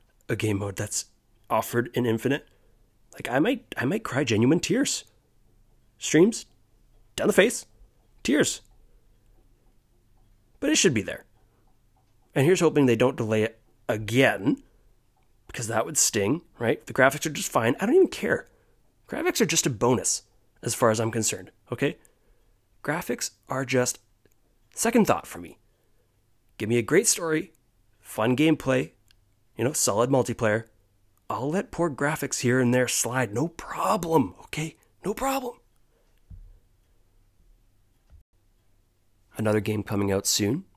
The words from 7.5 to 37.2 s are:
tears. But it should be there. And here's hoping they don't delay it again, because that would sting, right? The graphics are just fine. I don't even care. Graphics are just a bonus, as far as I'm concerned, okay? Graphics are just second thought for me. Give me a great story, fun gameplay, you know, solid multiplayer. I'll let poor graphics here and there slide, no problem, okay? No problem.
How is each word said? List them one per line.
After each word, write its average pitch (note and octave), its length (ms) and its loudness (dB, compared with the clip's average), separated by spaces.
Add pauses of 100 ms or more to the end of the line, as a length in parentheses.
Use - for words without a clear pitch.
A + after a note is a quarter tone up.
tears. - 400 0 (2000)
But C#4 100 -2
it D#4 60 2
should F3 180 4
be G#2 80 0
there. - 220 -12 (1080)
And C#3 120 4
here's F3+ 140 4
hoping D3+ 260 4
they A#2+ 100 4
don't B2 200 2
delay A2 260 0
it - 180 -4 (280)
again, A2 720 2 (840)
because - 180 -8
that A2+ 180 -2
would D#3+ 140 -4
sting, A2+ 440 0 (160)
right? A#2+ 280 -2
The - 80 -14
graphics C#3 320 2
are D#3 40 -4
just C3 200 -8
fine. A#2 300 2
I F#3+ 60 0
don't C4+ 100 2
even F#4+ 120 6
care. - 400 -4 (600)
Graphics - 320 -4
are A3 60 4
just D#3+ 200 -2
a E3 40 2
bonus, A#2 520 0 (400)
as A#2 120 -4
far A#2 160 4
as A2 100 0
I'm A2+ 100 -2
concerned, A2 400 -4 (220)
okay? - 260 -4 (840)
Graphics D3 480 -6 (160)
are C3+ 160 -4
just B2+ 340 0 (760)
second A3+ 340 4
thought F2+ 180 0
for - 140 -14
me. F2 180 -16 (1000)
Give G#2 100 -4
me A#2+ 100 2
a A#2 40 2
great E3 260 2
story, E3 440 -2 (480)
fun A#2 360 0
gameplay, C#3+ 560 0 (640)
you A2 80 -2
know, C#3 80 0
solid A#2+ 380 0
multiplayer. A2+ 560 0 (600)
I'll C3+ 220 -4
let G3+ 220 -4
poor E3+ 180 -2
graphics C#3+ 520 -4
here B2+ 180 4
and A#2+ 120 4
there B2+ 140 4
slide, A#2+ 480 -2
no C#3 140 0
problem, E3+ 920 -2
okay? - 340 -8 (280)
No F#3 80 -2
problem. C4 440 -4 (3750)